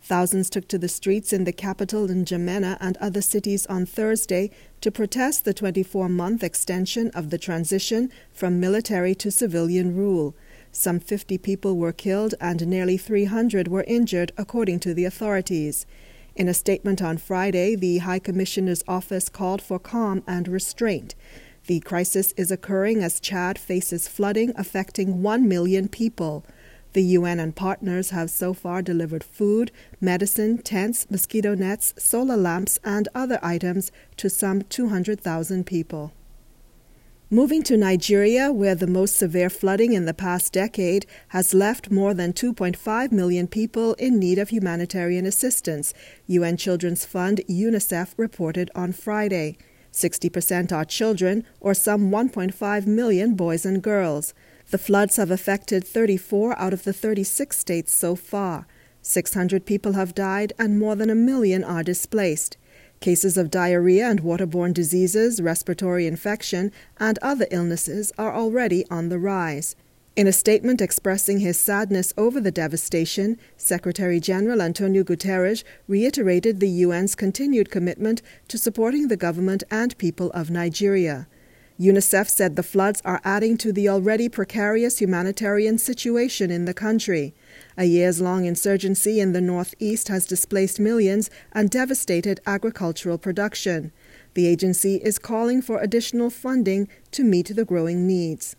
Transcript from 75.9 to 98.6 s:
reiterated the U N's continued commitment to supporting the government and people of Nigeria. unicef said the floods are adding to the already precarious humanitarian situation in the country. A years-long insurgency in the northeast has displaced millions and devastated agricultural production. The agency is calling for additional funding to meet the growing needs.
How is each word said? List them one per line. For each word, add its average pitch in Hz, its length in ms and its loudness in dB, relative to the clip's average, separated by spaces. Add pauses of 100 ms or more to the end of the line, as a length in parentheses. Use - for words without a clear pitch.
reiterated 196 720 2
the 202 80 4
U 175 240 4
N's 180 220 0
continued 220 540 0
commitment 202 520 -2 (260)
to - 100 -8
supporting 240 520 0
the 214 80 0
government 180 520 0
and 233 280 -2
people 180 340 -2
of 160 180 -6
Nigeria. 170 800 0 (500)
unicef 196 520 4
said 180 260 2
the 175 80 0
floods 202 400 0
are 185 220 -2
adding 214 320 2
to 220 160 0
the 202 160 2
already 214 400 2
precarious 220 720 0
humanitarian 202 760 2
situation 233 720 0
in 175 140 -2
the 175 100 -4
country. 190 600 0 (440)
A 185 60 0
years-long 180 600 4
insurgency 196 760 2
in 190 140 4
the 180 80 2
northeast 180 640 -2
has 190 180 0
displaced 190 540 0
millions 208 500 2 (220)
and 214 180 2
devastated 202 760 0
agricultural 190 720 -4
production. 180 720 -4 (420)
The 175 140 4
agency 185 560 2
is 214 160 0
calling 233 420 0
for 233 200 -2
additional 233 480 0
funding 202 580 0 (240)
to 269 140 0
meet 185 280 4
the 220 120 0
growing 175 420 0
needs. 175 520 -2